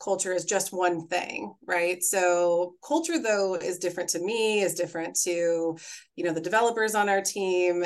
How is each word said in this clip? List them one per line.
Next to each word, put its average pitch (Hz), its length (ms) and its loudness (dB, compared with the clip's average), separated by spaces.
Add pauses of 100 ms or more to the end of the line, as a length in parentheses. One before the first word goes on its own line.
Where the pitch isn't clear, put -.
culture 190 300 0
as 175 140 -2
just 196 260 0
one 175 360 0
thing, - 440 -4 (140)
right? 180 360 0
So 175 800 2
culture, 330 400 0
though, 202 320 2
is 175 240 -4
different 175 320 -4
to 175 80 -4
me, 214 440 0
is 170 120 2
different 165 400 -4 (100)
to, 170 520 0 (400)
you 175 80 -4
know, 170 80 0
the 160 80 -4
developers 220 540 2
on 208 160 2
our 196 100 2
team, 180 640 0